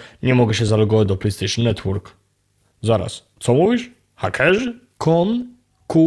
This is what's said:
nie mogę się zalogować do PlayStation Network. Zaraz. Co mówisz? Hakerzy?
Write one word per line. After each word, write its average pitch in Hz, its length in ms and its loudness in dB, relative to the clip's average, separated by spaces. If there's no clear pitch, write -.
nie 131 120 2
mogę 120 200 4
się 113 120 -2
zalogować 107 420 2
do 95 80 0
PlayStation 104 480 -4
Network. 101 520 -4
Zaraz. 110 420 -2
Co 120 140 0
mówisz? 220 360 0
Hakerzy? 196 640 -2